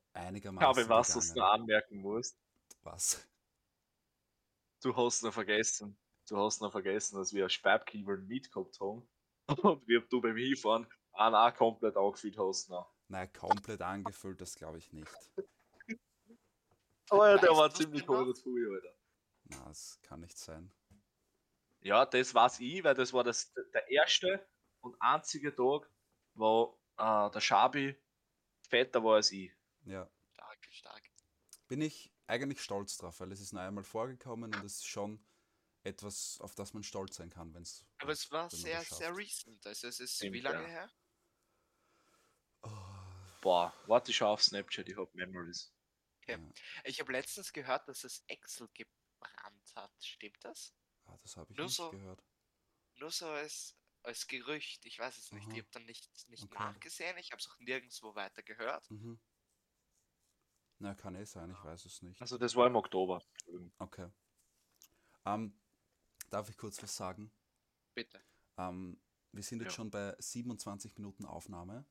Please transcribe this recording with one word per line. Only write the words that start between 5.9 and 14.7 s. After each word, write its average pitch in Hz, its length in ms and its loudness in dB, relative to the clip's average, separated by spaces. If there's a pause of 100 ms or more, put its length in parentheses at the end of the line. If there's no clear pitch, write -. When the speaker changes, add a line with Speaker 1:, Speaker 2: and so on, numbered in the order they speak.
Speaker 2:
du 104 100 -2
hast 104 240 2
noch 101 100 -2
vergessen, 98 460 -2
dass 95 140 -4
wir 98 120 2
ein 92 80 2
Speibkieber 101 680 0
mitgehabt 98 600 -8
haben. 107 280 -8 (400)
<laughs> 143 140 0
Und 156 260 4
wir, 117 140 6
du 127 180 0
beim 113 160 0
Hinfahren, 117 520 0 (240)
einen 110 240 4
auch 117 180 8
komplett 110 420 4
angefühlt 101 440 0
hast 95 300 0
noch. 90 220 -8 (160)
Speaker 1:
Nein, 95 260 -8
komplett 107 500 -4
angefüllt, 95 580 -8
das 90 140 -12
glaub 80 220 -12